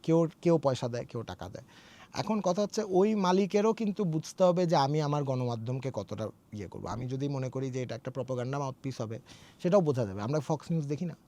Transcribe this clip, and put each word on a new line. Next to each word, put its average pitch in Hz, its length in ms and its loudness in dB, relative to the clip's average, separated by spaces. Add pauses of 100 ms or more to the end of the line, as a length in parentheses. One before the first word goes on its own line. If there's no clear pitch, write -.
কেউ, 165 240 4 (140)
কেউ 170 160 6
পয়সা 135 300 0
দেয়, 117 180 -6
কেউ 113 180 -8
টাকা 90 260 -10
দেয়। - 140 -14 (500)
এখন 208 280 -2
কথা 185 200 0
হচ্ছে 208 220 -2
ওই 202 320 4
মালিকেরও 202 580 4
কিন্তু 214 300 -2
বুঝতে 160 400 0
হবে 180 220 6
যে 170 100 4
আমি 147 260 4
আমার 147 220 2
গণমাধ্যমকে 127 720 -2
কতটা 101 340 -6 (260)
ইয়ে 101 140 -8
করবো। 98 200 -10
আমি 110 180 -6
যদি 135 220 -4
মনে 131 220 -4
করি 131 220 -4
যে 127 100 -4
এটা 117 140 -6
একটা 127 160 -10
প্রপাগান্ডা 131 480 -4
মাউথপিস 135 420 -8
হবে, 110 180 -8 (420)
সেটাও 180 200 6
বোঝা 131 240 2
যাবে। 98 160 -6
আমরা 143 180 0
ফক্স 147 320 -4
নিউজ 156 160 0
দেখি 147 180 -4
না? 160 120 -8 (100)